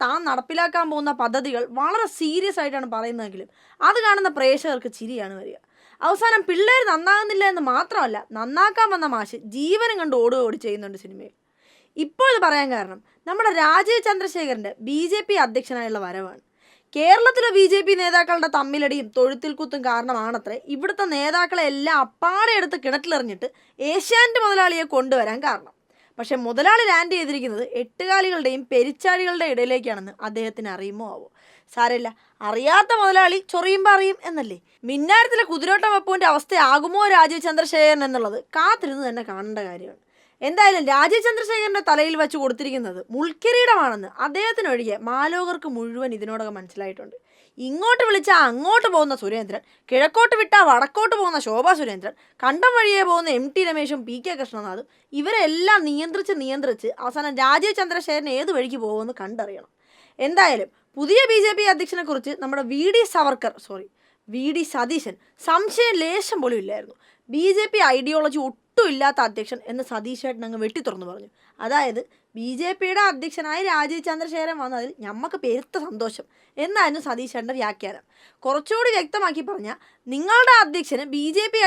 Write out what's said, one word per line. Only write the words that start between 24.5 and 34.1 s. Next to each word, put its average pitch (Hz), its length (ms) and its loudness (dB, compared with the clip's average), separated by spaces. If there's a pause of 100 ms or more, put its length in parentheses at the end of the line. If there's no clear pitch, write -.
കൊണ്ടുവരാൻ 254 540 0
കാരണം. 214 260 -6 (460)
പക്ഷെ 233 160 -4 (100)
മുതലാളി 330 440 4
ലാൻഡ് 339 280 2
ചെയ്തിരിക്കുന്നത് 254 480 -4 (160)
എട്ടുകാലികളുടെയും 349 920 -2
പെരിച്ചാഴികളുടെ 339 840 0
ഇടയിലേക്കാണെന്ന് 233 600 -2 (140)
അദ്ദേഹത്തിന് 220 480 -8
അറിയുമോ 202 380 -10
ആവോ. 156 140 -16 (460)
സാരമില്ല, 240 360 0 (400)
അറിയാത്ത 311 420 4 (100)
മുതലാളി 381 380 4 (140)
ചൊറിയുമ്പോ 381 420 4
അറിയും 381 220 2 (120)